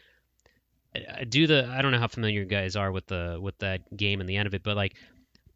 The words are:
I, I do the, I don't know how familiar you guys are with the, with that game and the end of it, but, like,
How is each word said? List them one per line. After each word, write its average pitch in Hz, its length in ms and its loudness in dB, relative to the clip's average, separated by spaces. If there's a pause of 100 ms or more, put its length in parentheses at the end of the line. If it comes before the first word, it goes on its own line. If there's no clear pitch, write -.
(960)
I, - 100 -8 (140)
I - 40 -8
do 135 240 4
the, 139 200 4
I 127 140 -2
don't 139 100 4
know 123 80 4
how 117 80 2
familiar 107 340 0
you 98 40 -4
guys 95 300 -2
are 98 160 0
with 92 160 -4
the, 87 340 -4
with 98 180 -6
that 95 360 -4
game 101 260 2
and 92 80 -6
the 98 80 0
end 104 100 0
of 95 60 -2
it, 95 100 -4
but, 104 120 -2
like, 98 200 -2 (600)